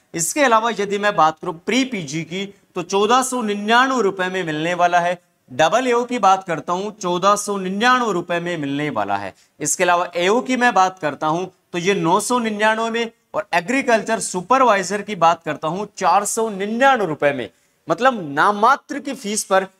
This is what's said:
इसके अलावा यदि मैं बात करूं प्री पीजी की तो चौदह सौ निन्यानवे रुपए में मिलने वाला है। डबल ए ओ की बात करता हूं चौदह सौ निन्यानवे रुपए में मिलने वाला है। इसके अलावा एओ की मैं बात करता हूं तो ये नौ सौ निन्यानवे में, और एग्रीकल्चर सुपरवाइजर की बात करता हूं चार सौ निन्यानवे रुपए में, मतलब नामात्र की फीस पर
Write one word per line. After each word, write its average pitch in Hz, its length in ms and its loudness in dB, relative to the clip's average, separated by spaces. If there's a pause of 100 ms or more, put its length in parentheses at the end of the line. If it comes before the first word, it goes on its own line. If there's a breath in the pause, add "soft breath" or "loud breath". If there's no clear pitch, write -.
(140)
इसके 170 260 -2
अलावा 233 300 2
यदि 202 280 -4
मैं 208 180 0
बात 160 220 2
करूं 175 140 -8
प्री 214 320 -2
पीजी 165 380 -6
की 190 320 -8 (200 loud breath)
तो 180 80 -6
चौदह 208 400 2
सौ 247 200 -4
निन्यानवे 226 600 2
रुपए 190 260 -2
में 185 160 -4
मिलने 160 300 -4
वाला 175 260 2
है। 175 280 -4 (240)
डबल 165 340 2
ए 247 60 2
ओ 233 120 2
की 247 140 -4
बात 190 260 4
करता 160 280 -4
हूं 196 180 -4
चौदह 185 460 0
सौ 202 200 -4
निन्यानवे 214 560 0
रुपए 175 280 -4
में 175 180 -6
मिलने 143 320 -4
वाला 101 260 -2
है। 98 180 -8 (260 soft breath)
इसके 151 240 -2
अलावा 175 320 2
एओ 190 240 2
की 254 160 -2
मैं 240 180 2
बात 185 240 2
करता 147 280 -4
हूं 170 200 -2 (260)
तो 180 60 -6
ये 185 160 0
नौ 175 260 2
सौ 247 180 0
निन्यानवे 220 520 0
में, 226 200 -4 (240)
और - 200 -4
एग्रीकल्चर 220 640 0
सुपरवाइजर 202 840 0
की 208 140 -8
बात 165 280 2
करता 156 240 -4
हूं 196 180 -4 (100)
चार 190 280 2
सौ 226 260 -2
निन्यानवे 220 560 2
रुपए 147 260 0
में, 123 180 -6 (380)
मतलब 180 460 0
नामात्र 208 640 2
की 277 160 -8
फीस 208 300 -6
पर 190 220 0 (140)